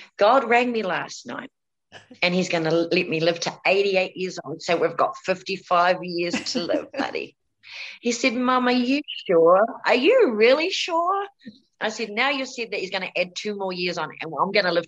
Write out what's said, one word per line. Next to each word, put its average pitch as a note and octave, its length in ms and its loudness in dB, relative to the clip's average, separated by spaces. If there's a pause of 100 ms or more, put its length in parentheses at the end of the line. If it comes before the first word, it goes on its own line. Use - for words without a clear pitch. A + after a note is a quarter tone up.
(160)
"God A#3+ 280 6
rang A#3+ 280 2
me A3 100 -2
last D#3+ 440 -6
night, - 240 -12 (720)
and F3 120 0
he's F3+ 140 2
gonna D#3+ 220 0
let E3+ 380 2
me D#3+ 120 -2
live E3+ 200 0
to - 260 -6
eighty-eight F#3+ 500 2
years F#3 280 -8
old. D#3 180 -12
So F3 140 0
we've G3 200 -2
got - 280 0
fifty-five F#3 800 0
years F3 320 -4 (180)
to B3+ 80 -4
live, - 320 -4
<laughs> C4+ 60 -8
buddy." - 380 -6 (640)
He A#3 120 -2
said, A#3 220 0
"Mum, B3+ 340 0
are B3 40 2
you B3 280 0 (260)
sure? E3+ 380 6 (220)
Are G#3+ 80 4
you E4+ 400 4
really C4 360 4
sure?" F#4 560 -2 (540)
I G#3+ 100 -2
said, A3 200 -6
"Now A#3 200 0
you've C4+ 180 -4
said A#3 220 -10
that G3+ 100 -4
he's F#3 100 -8
gonna F#3 260 -6
add F3+ 180 -2
two G#3 220 -6
more F#3+ 160 -4
years F3+ 260 -4
on, D#3 120 -6 (100)
and D#3+ 200 -10
I'm F#3 120 0
gonna F#3+ 200 2
live E3+ 160 0